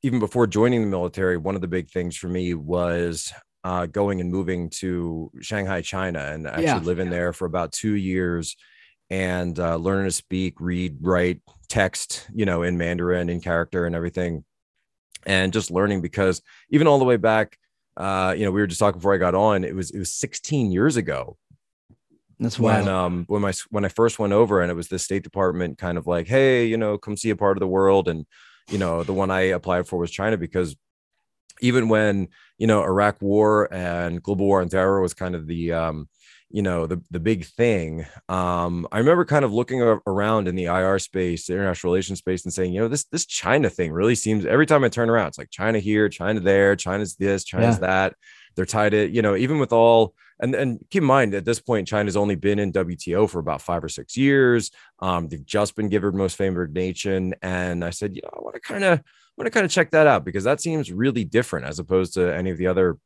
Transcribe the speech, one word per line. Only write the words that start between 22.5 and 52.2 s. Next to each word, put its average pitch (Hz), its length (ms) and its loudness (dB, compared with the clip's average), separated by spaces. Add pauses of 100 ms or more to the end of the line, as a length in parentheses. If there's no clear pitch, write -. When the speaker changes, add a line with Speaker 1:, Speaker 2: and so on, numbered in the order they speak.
Speaker 1:
when, 110 260 4
Speaker 2:
wild. 98 40 0
Speaker 1:
um, 87 400 0
when 104 140 0
my, 98 100 0 (180)
when 101 140 -2
I 95 40 -2
first 113 320 0
went 101 120 2
over 101 280 4
and 87 100 0
it 87 40 -2
was 85 140 -8
the 92 100 -6
State 95 260 -4
Department 90 540 -2
kind 87 200 -4
of 80 80 -8
like, 85 220 -2
"Hey, 131 380 4
you 113 100 0
know, 107 200 -2
come 104 200 -8
see 113 140 -4
a 101 60 0
part 98 200 2
of 98 40 -6
the 98 60 0
world." 95 420 4
And, 80 180 -6 (440)
you 104 80 -4
know, 85 240 -2
the 92 120 -4
one 95 160 0
I 95 100 2
applied 90 480 0
for 90 100 -4
was 85 120 -4
China 107 260 -2
because 85 400 -4 (840)
even 123 280 2
when, 104 400 2 (300)
you 113 100 0
know, 104 140 4
Iraq 101 380 2
War 104 520 4
and 87 500 -4
global 101 240 -2
war 98 140 4
on 90 80 -2
terror 95 320 2
was 90 140 0
kind 90 200 -6
of 80 140 -8
the, 85 240 -4
um, 80 360 -4 (420)
you 104 120 -2
know, 87 240 0
the, 85 240 -6
the 90 80 -6
big 90 260 0
thing, 82 600 -2 (220)
um, 87 640 -2
I 104 60 -2
remember 170 260 4
kind 143 200 2
of 107 80 0
looking 123 300 -2
a-, 113 240 4
around 101 400 0
in 90 80 -2
the 90 140 -2
I 92 160 2
R 95 160 2
space, 87 460 -4
the 90 80 -4
international 92 380 -2
relations 95 280 -2
space, 92 240 -4
and 87 100 -6
saying, 92 180 -2
you 95 80 -2
know, 113 80 0
"This, 147 220 -4
this 165 160 -6
China 127 420 2
thing 87 220 -2
really 98 240 2
seems, 107 320 -2
every 143 200 4
time 147 180 4
I 117 40 4
turn 117 220 0
around, 113 180 2
it's - 100 -12
like - 120 -16
China 107 300 0
here, 107 280 2
China 104 300 -4
there, 98 380 4
China's 92 400 -4
this, 98 260 -2
China's 110 340 2
Speaker 2:
Yeah. 90 120 -2
Speaker 1:
that." 95 260 2 (400)
They're 95 100 -2
tied 107 300 2
in, 104 200 2
you 117 80 2
know, 101 140 2
even 131 240 0
with 131 120 0
all, 117 420 6 (260)
and, 127 140 -2
and 123 260 -2 (100)
keep 190 120 2
in 147 40 2
mind, 131 280 4
at 95 100 -4
this 117 160 -2
point, 104 260 -2
China's 104 300 0
only 101 180 2